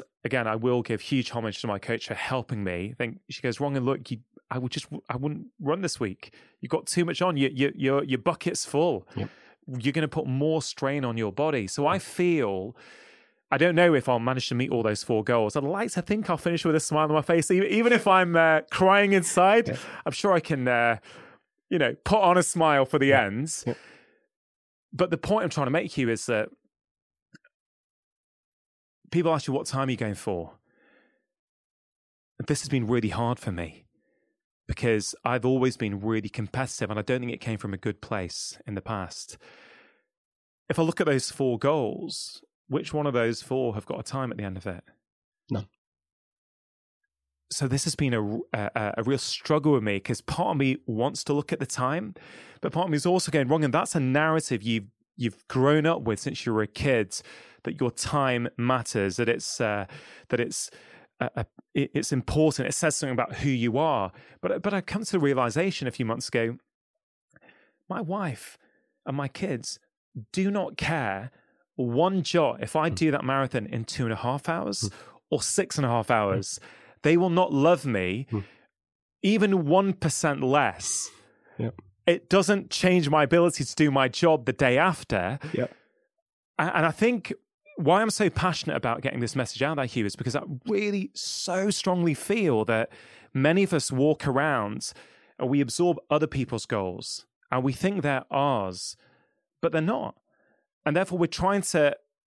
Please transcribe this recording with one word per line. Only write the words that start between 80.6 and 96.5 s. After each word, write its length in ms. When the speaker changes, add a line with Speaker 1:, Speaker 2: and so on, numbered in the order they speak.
Speaker 2:
Yep. 240
Speaker 1:
It 240
doesn't 400
change 400
my 140
ability 400
to 120
do 140
my 180
job 380
the 80
day 240
after. 640
Speaker 2:
Yep. 200
Speaker 1:
A-, 180
and 80
I 60
think 420
why 240
I'm 100
so 180
passionate 460
about 260
getting 180
this 160
message 280
out 140
there, 80
Hugh, 200
is 100
because 200
I 80
really 480
so 560
strongly 420
feel 520
that 260
many 300
of 100
us 180
walk 360
around 680
and 100
we 100
absorb 380
other 160
people's 400